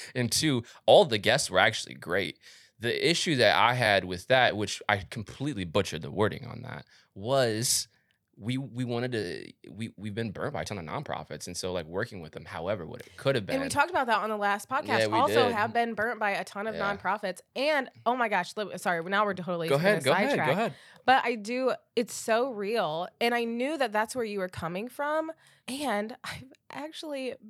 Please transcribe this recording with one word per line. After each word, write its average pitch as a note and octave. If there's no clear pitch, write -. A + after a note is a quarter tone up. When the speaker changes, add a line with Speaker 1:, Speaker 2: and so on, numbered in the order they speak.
Speaker 1:
<laughs> -
and A#2+
two, C#3+
all E3+
the A2+
guests G#2
were F#2
actually G#2+
great. D#2+
The A#2+
issue E3+
that G#2
I A#2
had G2+
with F2+
that, A#2+
which G#2
I G#2
completely A2
butchered E2
the D2
wording F#2+
on D#2
that, -
was A2+
we, A#2+
we B2+
wanted A#2+
to, E2+
we, G#2
we've G2+
been A2+
burnt G2+
by D#2
a -
ton G#2
of D#2+
nonprofits. D#2
And F2
so, F#2
like, F2
working F#2+
with D#2
them, D#2+
however, F2
what D#2
it -
could C3+
have G2+
Speaker 2:
And C4+
we -
Speaker 1:
been. -
Speaker 2:
talked D4+
about C#4+
that A3
on G#3+
the G#3+
last G3+
podcast. C4+
Speaker 1:
Yeah, A2
we G#2
Speaker 2:
Also A#3+
Speaker 1:
did. -
Speaker 2:
have G#3+
been A#3
burnt G#3+
by G#3
a F#3
ton G3+
of A3
Speaker 1:
Yeah. G3+
Speaker 2:
nonprofits. F#3+
And, C#4
oh A#3+
my A#3
gosh, F#3
li-, G3+
sorry, F3
now G3
we're G3+
totally E3+
Speaker 1:
Go C#3
Speaker 2:
gonna F3
Speaker 1:
ahead, D#3+
go C3
ahead, F#3
go C#4
Speaker 2:
sidetrack. D#3
Speaker 1:
ahead. F#3+
Speaker 2:
But B3+
I B3
do, A#3+
it's A#3
so A#3
real. F#3+
And A#3
I A#3+
knew A#3+
that B3
that's G#3+
where B3
you G#3
were F#3
coming F#3
from. D4+
And A#3
<laughs> -
I've -
actually C#4+